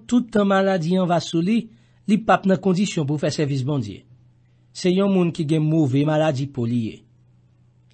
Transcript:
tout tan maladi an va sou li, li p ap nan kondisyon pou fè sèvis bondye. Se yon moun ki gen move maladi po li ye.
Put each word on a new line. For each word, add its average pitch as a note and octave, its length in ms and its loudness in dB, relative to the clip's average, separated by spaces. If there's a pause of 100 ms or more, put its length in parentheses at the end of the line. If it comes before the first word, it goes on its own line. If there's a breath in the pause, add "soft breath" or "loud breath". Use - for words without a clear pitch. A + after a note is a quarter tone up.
tout B3 240 0
tan G#3 160 2
maladi F#3+ 540 2
an F3+ 100 0
va F3 80 2
sou E3 240 -4
li, G#3+ 220 0 (440 loud breath)
li G3+ 100 2
p G#3 160 2
ap F3+ 120 -2
nan F#3+ 160 2
kondisyon F3+ 460 0
pou D3+ 120 -2
fè D#3 140 -2
sèvis C#3+ 320 -2
bondye. A#2+ 360 -6 (720)
Se F#3 160 0
yon G3 200 2
moun F3 200 2
ki E3+ 160 -4
gen D#3 160 2
move D3 440 2
maladi D3+ 420 0
po A#2+ 180 -4
li A#2+ 200 0
ye. - 100 -12 (960)